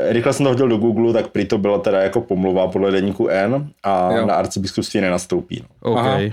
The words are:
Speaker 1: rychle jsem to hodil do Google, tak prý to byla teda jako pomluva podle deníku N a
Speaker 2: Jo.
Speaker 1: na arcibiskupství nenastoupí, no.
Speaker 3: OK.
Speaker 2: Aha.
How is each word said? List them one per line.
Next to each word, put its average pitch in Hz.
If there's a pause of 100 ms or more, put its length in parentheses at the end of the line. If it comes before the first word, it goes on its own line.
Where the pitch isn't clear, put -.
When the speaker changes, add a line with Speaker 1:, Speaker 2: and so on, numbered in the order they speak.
(120)
Speaker 1:
rychle 120
jsem 143
to 139
hodil 127
do 113
Google, 117
tak 107
prý 101
to 104
byla 101
teda 95
jako 98
pomluva 92
podle 98
deníku 98
N 120 (120)
a 92
Speaker 2:
Jo. 113
Speaker 1:
na 98
arcibiskupství 95
nenastoupí, 90
no. -
Speaker 3:
OK. 113
Speaker 2:
Aha. 117 (140)